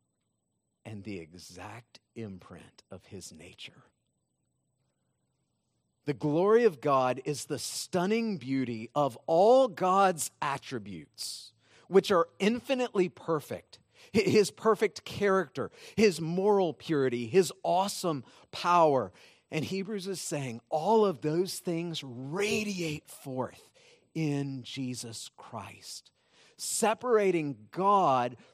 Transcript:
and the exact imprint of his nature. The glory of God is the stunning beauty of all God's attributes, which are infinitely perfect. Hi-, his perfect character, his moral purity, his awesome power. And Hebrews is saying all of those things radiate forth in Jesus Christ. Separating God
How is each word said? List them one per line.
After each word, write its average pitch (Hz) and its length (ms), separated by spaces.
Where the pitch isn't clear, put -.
and 104 180
the 98 160
exact 90 800
imprint 95 720
of 92 180
his - 260
nature. - 500
The 147 80
glory 175 500
of 170 160
God 131 460
is 147 180
the 131 160
stunning 208 800
beauty 120 580
of 139 300
all 226 420
God's 185 640
attributes, 107 1080
which 185 200
are 175 200
infinitely 226 680
perfect. - 720
Hi-, 214 60
his 190 280
perfect - 540
character, 190 680
his 190 240
moral 185 520
purity, 131 540
his 165 240
awesome 170 600
power. 156 580
And 156 140
Hebrews 196 420
is 190 140
saying 131 480
all 202 360
of 165 140
those 165 400
things 170 420
radiate 170 1080
forth - 600
in 143 480
Jesus 123 720
Christ. - 760
Separating 208 960
God 156 640